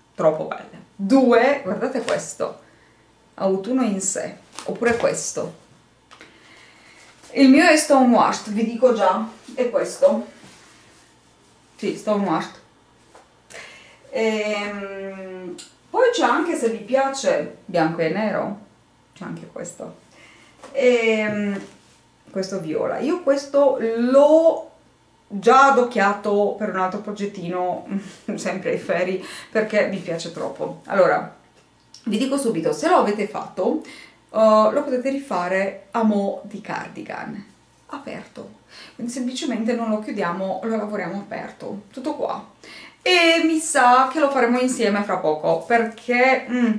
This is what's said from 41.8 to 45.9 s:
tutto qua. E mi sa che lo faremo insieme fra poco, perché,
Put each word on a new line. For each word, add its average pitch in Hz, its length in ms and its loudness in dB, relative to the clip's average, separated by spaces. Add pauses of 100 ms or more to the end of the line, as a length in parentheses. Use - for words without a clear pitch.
tutto 285 240 -8
qua. - 280 -6 (600)
E 339 380 4
mi 320 160 2
sa 262 520 4
che 311 80 -2
lo 277 100 4
faremo 247 300 2
insieme 208 440 0
fra 190 140 -2
poco, 160 500 0
perché, 247 840 2